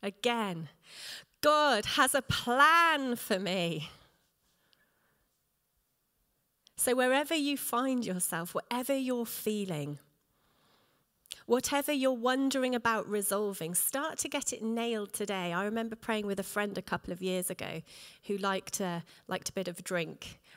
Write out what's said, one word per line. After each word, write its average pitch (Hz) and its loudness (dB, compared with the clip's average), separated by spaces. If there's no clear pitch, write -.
Again, 196 -2
"God 277 6
has 262 6
a 262 2
plan 285 4
for 202 0
me." 170 -2
So 247 2
wherever 262 4
you 285 2
find 254 0
yourself, 180 -4
whatever 254 -2
you're 254 -2
feeling, 180 -4
whatever 277 2
you're 262 2
wondering 254 2
about 226 0
resolving, 196 -2
start 285 -2
to 311 -2
get - -4
it - -10
nailed 226 -2
today. 190 -2
I 180 0
remember 226 -4
praying 214 -4
with 196 -2
a 190 -2
friend 202 -2
a 190 -6
couple - -4
of 180 -8
years 185 -2
ago 160 -8
who 202 -2
liked 190 -2
a, 175 -2
liked - -6
a - -16
bit 185 -4
of 175 -10
drink. - -4